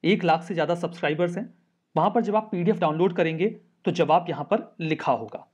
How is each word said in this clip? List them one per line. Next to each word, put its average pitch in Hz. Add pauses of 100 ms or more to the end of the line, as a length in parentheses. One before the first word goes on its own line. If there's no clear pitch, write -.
एक 190
लाख 170
से 202
ज़्यादा 165
सब्सक्राइबर्स 170
हैं, 214 (480)
वहाँ 170
पर 233
जब 208
आप 214
पीडीएफ़ 175
डाउनलोड 170
करेंगे 165 (360)
तो 185
जवाब 165
यहाँ 143
पर -
लिखा 156
होगा। 117